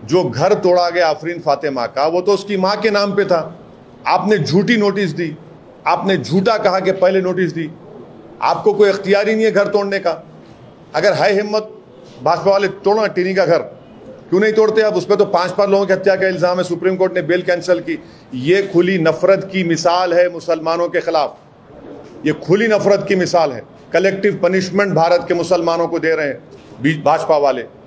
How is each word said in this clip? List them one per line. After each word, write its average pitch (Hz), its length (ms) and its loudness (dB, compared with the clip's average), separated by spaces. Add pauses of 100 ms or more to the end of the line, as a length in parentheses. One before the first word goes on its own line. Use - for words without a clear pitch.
जो 170 200 0
घर 143 300 0
तोड़ा 175 360 2
गया 170 180 0
आफरीन 160 300 -4
फातिमा 139 480 -2
का, 135 200 -2
वो 170 140 0
तो 196 120 0
उसकी 196 240 -2
माँ 190 200 0
के 214 140 -2
नाम 202 240 -2
पे 196 100 0
था, 170 340 -2 (480)
आपने 190 320 0
झूठी 175 380 0
notice 202 340 0
दी, 156 260 -8 (500)
आपने 190 300 0
झूठा 190 420 0
कहा 190 220 0
कि 185 120 0
पहले 190 280 2
notice 180 320 -2
दी, 160 180 -8 (720)
आपको 160 300 0
कोई 202 180 4
इख्तियार 196 380 0
ही 220 60 2
नहीं 220 100 0
है 214 80 2
घर 196 140 2
तोड़ने 202 320 -2
का। 175 260 -4 (680)
अगर 175 180 2
है 170 200 2
हिम्मत 208 380 -2 (520)
भाजपा 165 280 2
वाले, 196 180 2
तोड़ना 202 380 0
टिनी 185 280 -2
का 185 120 2
घर, 160 120 4 (720)
क्यों 180 100 4
नहीं 214 120 2
तोड़ते 214 300 2
आप? 208 120 2
उस 180 100 -2
पर 196 100 2
तो 196 100 4
पांच, 180 260 0
पांच 196 200 0
लोगों 196 160 2
की 185 60 0
हत्या 190 240 2
का 190 120 0
इल्जाम 180 300 0
है, 180 60 0
सुप्रीम 180 320 -2
कोर्ट 185 180 0
ने 180 80 -2
बेल 175 200 0
कैंसिल 175 380 0
की। 160 220 -8 (320)
ये 156 280 0
खुली 185 360 2
नफरत 180 540 2
की 185 120 -2
मिसाल 170 500 0
है 175 180 2
मुसलमानों 165 560 -2
के 170 120 -2
खिलाफ, 156 360 -2 (880)
ये 156 60 0
खुली 190 360 0
नफरत 202 400 2
की 202 80 2
मिसाल 165 360 0
है। 113 100 -12 (300)
collective 190 500 0
punishment 185 520 0
भारत 170 340 2
के 185 60 0
मुसलमानों 170 540 0
को 170 100 -4
दे 160 160 0
रहे 156 120 -2
हैं 127 160 -8 (400)
बी-, 151 220 -2
भाजपा 160 320 2
वाले, 131 280 2 (220)